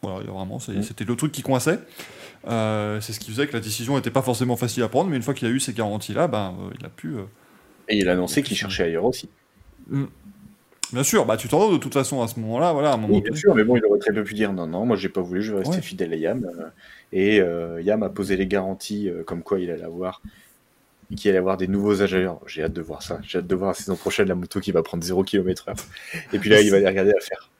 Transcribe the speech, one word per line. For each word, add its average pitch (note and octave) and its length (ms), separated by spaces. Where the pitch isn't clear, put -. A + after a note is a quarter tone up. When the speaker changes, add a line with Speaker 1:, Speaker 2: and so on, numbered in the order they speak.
Speaker 1:
Voilà, F#2+ 180
il G#2+ 60
y G#2 40
a - 20
vraiment, F#2+ 260
c'est, - 140
Speaker 2:
Mm. G2+ 100
Speaker 1:
c'était A2 220
le A#2 120
truc D3+ 160
qui - 80
coinçait. C3+ 380
Euh, G#2+ 520
c'est A2 140
ce G#2+ 60
qui - 100
faisait C3 160
que D3 80
la D3+ 60
décision A2+ 360
n'était B2 140
pas C3 120
forcément B2 340
facile A#2+ 260
à A2 80
prendre, E3 180
mais D3+ 80
une A#2+ 60
fois C#3+ 120
qu'il A#2 140
a - 20
eu C3 100
ces C3 120
garanties-là, G#2+ 560
ben, G2+ 320
euh, F#2+ 180
il - 60
a - 60
pu, - 180
euh, B2 140
Speaker 2:
Et G#2+ 80
il F#2+ 140
a - 20
annoncé F2+ 280
Speaker 1:
il - 0
a - 20
pu - 60
Speaker 2:
qu'il G#2 100
Speaker 1:
signer. F#2+ 120
Speaker 2:
cherchait F#2 140
ailleurs E2 200
aussi. - 240
Speaker 1:
Mm. C#3 160
Bien B2 100
sûr, D#3 240
bah, A2 100
tu A#2 120
t'en F3+ 200
doutes F3 100
de - 40
toute C3 120
façon C3+ 280
à A2+ 60
ce A2+ 120
moment-là, A#2+ 320
voilà, D3 180
à C3 40
un - 20
moment G#2+ 180
Speaker 2:
Oui, G2+ 60
bien G#2+ 100
Speaker 1:
donné. - 100
Speaker 2:
sûr, G3 140
mais A2 100
bon, B2 120
il A2 80
aurait G#2 140
très G#2+ 140
bien G#2+ 100
pu G2+ 120
dire G#2 180
non, F2+ 140
non, F2+ 200
moi A#2 100
j'ai F#2 120
pas F#2+ 120
voulu, F2+ 220
je A2 100
vais G2+ 60
rester D3 180
Speaker 1:
Ouais. F3 60
Speaker 2:
fidèle F2+ 300
à E2 40
Yam. G2 280
Euh, D#2+ 100
et, G2+ 280
euh, E2+ 420
Yam G#2+ 200
a F#2+ 60
posé F#2+ 280
les F#2+ 100
garanties, F#2+ 640
euh, F2 140
comme E2+ 200
quoi G2 180
il F2 100
allait E2 140
avoir, F2+ 360
qu'il G2+ 120
allait F#2+ 100
avoir F#2 180
des F#2 120
nouveaux G2+ 340
ingénieurs. F#2 440
J'ai - 160
hâte D#2 100
de E2+ 100
voir D#2 200
ça, E2 200
j'ai - 160
hâte F2 80
de F#2 80
voir F#2+ 160
la F2 40
saison F#2+ 220
prochaine G2 320
la F2+ 60
moto F2+ 260
qui F#2+ 120
va E2 100
prendre E2+ 220
zéro F#2 200
kilomètre F#2 440
heure. G2+ 80
Et G#2 60
puis G#2 120
là, G#2+ 100
il G#2 100
va G2 80
les G2 80
regarder F#2+ 260
à G2 80
faire. - 400